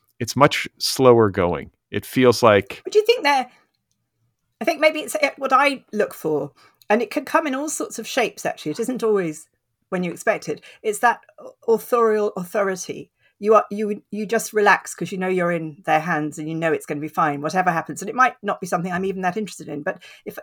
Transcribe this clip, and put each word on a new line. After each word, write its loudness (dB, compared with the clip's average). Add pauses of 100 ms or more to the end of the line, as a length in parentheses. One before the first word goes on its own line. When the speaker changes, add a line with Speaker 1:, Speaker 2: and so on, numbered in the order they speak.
(200)
Speaker 1:
it's -6
much 2 (100)
slower 6
going. -2 (200)
It -6
feels 4
like 4
Speaker 2:
But -10
do 6
you 6
think 4
they're, 2 (1120)
I -8
think 0
maybe 2
it's, -6
uh, 0
what -6
I 2
look -2
for, -4 (360)
and 2
it -6
can -4
come 0
in -4
all -6
sorts -8
of -10
shapes, -2
actually. -6
It -8
isn't -6
always -2 (400)
when -4
you -4
expect -2
it. -8 (200)
It's -4
that 2 (480)
authorial 2
authority. -4 (300)
You 6
are, 6
you, -4 (100)
you -6
just -2
relax 2
'cause -8
you -6
know -2
you're 0
in -6
their 2
hands -4
and -10
you -6
know 0
it's -4
gonna -6
be -8
fine, -2
whatever 0
happens. -6
And -10
it -8
might 2
not -6
be -10
something -4
I'm -4
even -6
that -2
interested -10
in, -10
but -8 (240)
if, -14